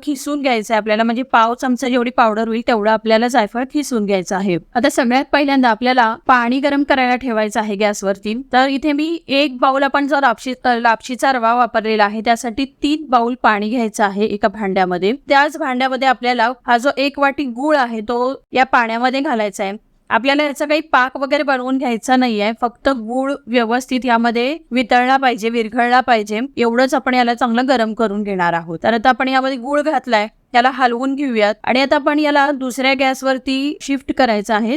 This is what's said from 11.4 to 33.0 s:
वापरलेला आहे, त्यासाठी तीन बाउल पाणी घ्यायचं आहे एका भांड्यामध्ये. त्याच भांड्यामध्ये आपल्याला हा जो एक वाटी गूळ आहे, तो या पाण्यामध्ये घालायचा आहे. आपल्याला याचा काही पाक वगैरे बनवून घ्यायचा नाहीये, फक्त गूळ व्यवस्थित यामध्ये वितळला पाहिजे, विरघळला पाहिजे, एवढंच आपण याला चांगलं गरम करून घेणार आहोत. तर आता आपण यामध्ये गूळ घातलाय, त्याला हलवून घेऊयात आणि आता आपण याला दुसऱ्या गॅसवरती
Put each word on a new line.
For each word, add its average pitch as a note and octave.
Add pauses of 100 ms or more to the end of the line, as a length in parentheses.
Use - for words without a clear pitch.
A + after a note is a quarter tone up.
वापरलेला A3
आहे, G3+
त्यासाठी A#3
तीन D4
बाउल A#3+
पाणी G#3+
घ्यायचं A3+
आहे G3+
एका G#3
भांड्यामध्ये. F#3+
त्याच C#4+
भांड्यामध्ये C4
आपल्याला A#3+ (140)
हा A#3+
जो C4
एक C#4
वाटी C#4
गूळ C4+
आहे, A#3
तो B3 (100)
या B3+
पाण्यामध्ये B3
घालायचा A3
आहे. G3 (200)
आपल्याला C4+
याचा D4
काही D4+
पाक C4
वगैरे C#4+
बनवून C4
घ्यायचा B3+
नाहीये, A3+
फक्त A#3+
गूळ C4 (140)
व्यवस्थित B3
यामध्ये A#3+ (120)
वितळला B3
पाहिजे, A#3+
विरघळला A#3+
पाहिजे, G#3+ (160)
एवढंच A#3+
आपण C4
याला A#3+
चांगलं B3
गरम A3+
करून G#3
घेणार F#3
आहोत. E3
तर A3
आता A#3
आपण B3+
यामध्ये C4
गूळ C#4
घातलाय, B3 (240)
त्याला B3
हलवून C4
घेऊयात A3+ (100)
आणि B3
आता C#4
आपण D4
याला C#4+
दुसऱ्या C4
गॅसवरती C4+